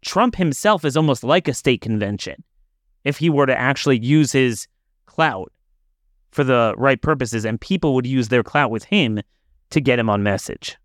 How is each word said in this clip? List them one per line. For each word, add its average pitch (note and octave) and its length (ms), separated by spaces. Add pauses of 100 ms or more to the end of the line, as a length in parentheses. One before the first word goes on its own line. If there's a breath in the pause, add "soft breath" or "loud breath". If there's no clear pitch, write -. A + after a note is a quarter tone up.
Trump A3+ 340
himself F3+ 500
is C#3 120
almost D#3 260
like D#3 240
a D3 60
state - 280
convention G2+ 640 (600)
if C#3+ 140
he E3 120
were C#3+ 160
to C3 120
actually C3 420
use C3+ 320
his B2+ 360 (380)
clout A2+ 460 (800)
for D3 120
the A#2+ 340
right C3 240
purposes, A#2+ 440
and A2 140
people E3 360
would B2+ 100
use B2+ 220
their B2 160
clout C#3 280
with A2+ 120
him A#2+ 360 (500)
to D#3 120
get B2 180
him A2+ 100
on G2+ 140
message. - 600